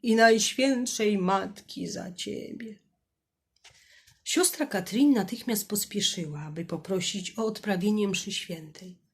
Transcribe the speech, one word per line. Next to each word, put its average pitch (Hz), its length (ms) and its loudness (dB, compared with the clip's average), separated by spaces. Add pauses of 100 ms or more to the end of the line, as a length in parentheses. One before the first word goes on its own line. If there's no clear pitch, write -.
i 226 120 4
Najświętszej 226 1000 4
Matki 190 720 -2
za - 240 -8
ciebie. - 680 -10 (1400)
Siostra - 420 0
Katrin 233 480 2
natychmiast 214 540 -2
pospieszyła, 175 720 -4
aby 156 240 -8
poprosić 180 720 -6
o 226 80 -2
odprawienie 208 640 0
mszy 196 240 -4
świętej. 175 680 -12 (140)